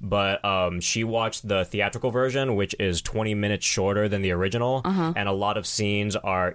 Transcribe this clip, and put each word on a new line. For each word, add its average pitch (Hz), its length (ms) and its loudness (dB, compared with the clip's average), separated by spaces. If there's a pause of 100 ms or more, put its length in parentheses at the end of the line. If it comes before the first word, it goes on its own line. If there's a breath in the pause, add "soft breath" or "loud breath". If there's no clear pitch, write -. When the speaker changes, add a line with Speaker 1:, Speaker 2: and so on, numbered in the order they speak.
Speaker 1:
But, 98 440 0
um, 92 360 2
she 113 220 0
watched 113 440 -2
the 98 180 2
theatrical 107 460 -2
version, 131 440 0
which 98 220 0
is 90 240 0
twenty 110 320 -2
minutes 104 320 0
shorter 101 440 2
than 101 120 0
the 95 100 0
original. 117 520 0
Speaker 2:
Uh-huh. 175 320 0
Speaker 1:
And 101 140 -2
a 98 40 0
lot 101 240 0
of 101 80 -4
scenes 104 520 0
are 92 380 0